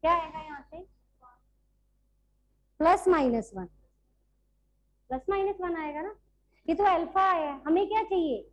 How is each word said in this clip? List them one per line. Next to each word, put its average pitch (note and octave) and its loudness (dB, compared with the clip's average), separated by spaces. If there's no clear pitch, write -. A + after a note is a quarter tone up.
क्या D#4+ 2
आएगा D#4+ -2
यहाँ D4+ -14
से? D#4+ -20
प्लस E4 4
माइनस B3+ 2
वन, F#3 -8
प्लस C4 -6
माइनस G4 0
वन F4 -4
आएगा D4+ -6
ना, G4+ -8
ये E4 2
तो F#4+ 0
alpha F#4 2
आया E4+ 2
है, C#4 -10
हमें E4 2
क्या A4 0
चाहिए? F4+ 0